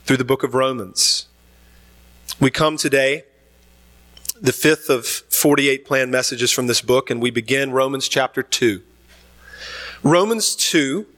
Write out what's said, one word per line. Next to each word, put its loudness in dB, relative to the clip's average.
through 2
the -2
book 0
of -2
Romans. -2
We 2
come 0
today, 0
the 0
fifth 0
of -2
forty-eight 0
planned -2
messages 0
from -2
this 0
book, 0
and -4
we 0
begin -2
Romans -2
chapter -2
two. 0
Romans 2
two, 0